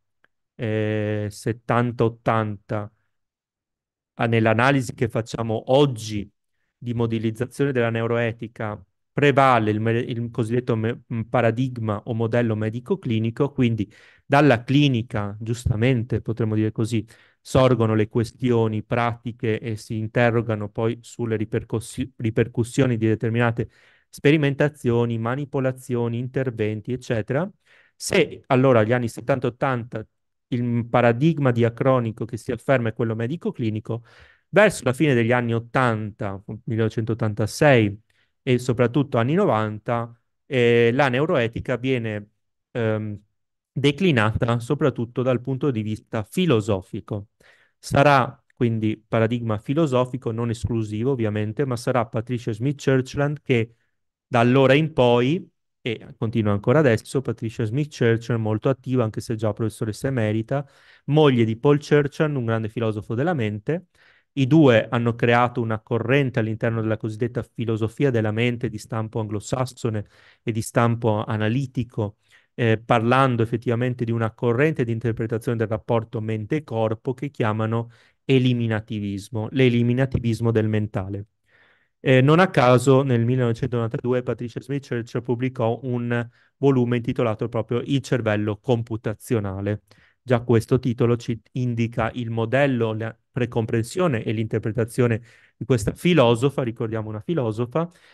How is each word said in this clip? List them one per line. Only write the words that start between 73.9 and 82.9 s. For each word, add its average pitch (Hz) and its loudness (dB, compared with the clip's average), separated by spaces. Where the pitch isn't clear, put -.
di 113 -2
una 113 -2
corrente 135 0
di 117 -4
interpretazione 113 -4
del 110 -2
rapporto 110 -4
mente-corpo 110 -4
che 143 -10
chiamano 113 -2
eliminativismo, 110 0
l'eliminativismo 120 2
del 110 2
mentale. 104 -4
Eh, 131 4
non 151 6
a 185 4
caso 131 6